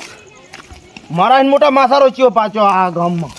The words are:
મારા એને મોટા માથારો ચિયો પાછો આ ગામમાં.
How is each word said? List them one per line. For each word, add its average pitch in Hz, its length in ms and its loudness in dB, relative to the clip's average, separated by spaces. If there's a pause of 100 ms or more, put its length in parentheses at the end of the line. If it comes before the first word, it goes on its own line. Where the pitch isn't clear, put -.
(1120)
મારા 214 300 0
એને 269 100 0
મોટા 285 200 2
માથારો 269 380 2
ચિયો 254 220 0
પાછો 214 300 -4
આ 190 300 0
ગામમાં. 170 480 -6